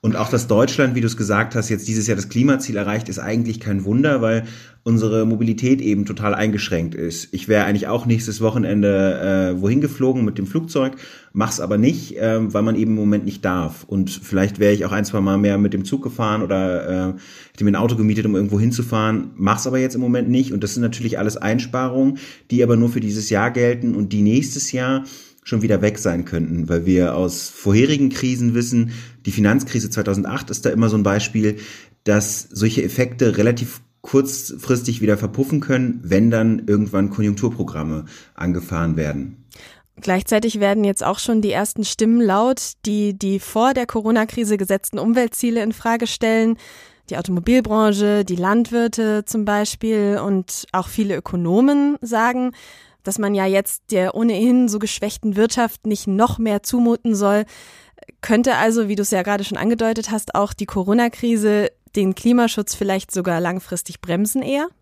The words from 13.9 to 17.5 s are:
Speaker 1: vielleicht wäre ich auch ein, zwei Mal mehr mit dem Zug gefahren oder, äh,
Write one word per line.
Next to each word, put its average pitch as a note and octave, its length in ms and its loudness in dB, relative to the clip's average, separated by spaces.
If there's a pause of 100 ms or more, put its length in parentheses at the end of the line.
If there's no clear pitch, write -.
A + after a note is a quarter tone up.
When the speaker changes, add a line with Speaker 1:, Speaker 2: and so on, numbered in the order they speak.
Speaker 1:
vielleicht G2+ 500 -2
wäre G#2 140 6
ich G2 100 0
auch F#2+ 80 -4
ein, G2+ 140 -2
zwei G#2 160 -2
Mal G2 160 2
mehr G2+ 200 2
mit G2+ 160 2
dem F#2+ 120 -4
Zug C3+ 180 -4
gefahren A2 380 -2
oder, F#2 680 -2
äh, - 20 -6 (400)